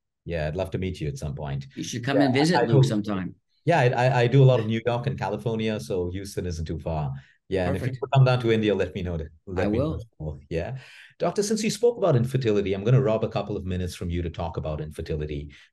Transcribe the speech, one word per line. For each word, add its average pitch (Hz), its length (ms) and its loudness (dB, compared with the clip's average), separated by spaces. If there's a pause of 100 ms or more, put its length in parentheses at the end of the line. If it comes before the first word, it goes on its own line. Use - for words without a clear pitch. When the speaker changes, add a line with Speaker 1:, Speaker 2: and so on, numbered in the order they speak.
(240)
Speaker 1:
Yeah, 80 240 -4
I'd 78 80 -6
love 92 140 -4
to - 80 -6
meet 92 220 -4
you 78 60 -4
at 69 120 -6
some 71 160 -6
point. 69 320 -6 (100)
Speaker 2:
You 160 80 -6
should 123 180 -8
come 139 140 0
Speaker 1:
Yeah, 143 80 4
Speaker 2:
and 127 100 2
visit, 156 220 4
Speaker 1:
I, 120 60 4
I - 20 2
Speaker 2:
Luke, 127 180 4
Speaker 1:
do, 110 60 4
Speaker 2:
sometime. 101 460 -2 (320)
Speaker 1:
yeah, 165 120 4
I, 123 100 6
I, 123 340 2
I 120 40 4
do 135 160 6
a 135 40 10
lot 127 120 8
of 107 80 -2
New 113 200 -2
York 120 200 -2
and 98 120 -4
California, 107 600 -2
so 90 320 -4
Houston 95 360 -6
isn't 80 180 -4
too 80 140 -6
far. 76 340 -4 (360)
Yeah, - 200 0
and - 80 0
if - 60 -4
you 123 60 0
Speaker 2:
Perfect. - 240 -8
Speaker 1:
come 135 120 6
down 127 160 4
to 117 100 2
India, 107 240 4
let 95 200 -2
me 98 80 -6
know. 87 160 -4
To, 78 100 -8 (180)
let 92 200 -2
Speaker 2:
I 104 40 0
Speaker 1:
me 113 80 0
Speaker 2:
will. - 220 -2 (180)
Speaker 1:
know. 76 300 -8
Yeah. 98 300 -6 (420)
Doctor, 170 240 0
since 214 180 -2
you 220 80 0
spoke 240 260 4
about 180 200 4
infertility, 104 560 2
I'm 95 100 -2
gonna 117 200 4
rob 110 200 2
a 107 60 -2
couple 101 280 -4
of 87 100 -8
minutes 90 280 -4
from 87 160 -6
you 87 120 -2
to 85 80 -4
talk 82 260 -6
about 76 240 -4
infertility, 76 720 -8 (200)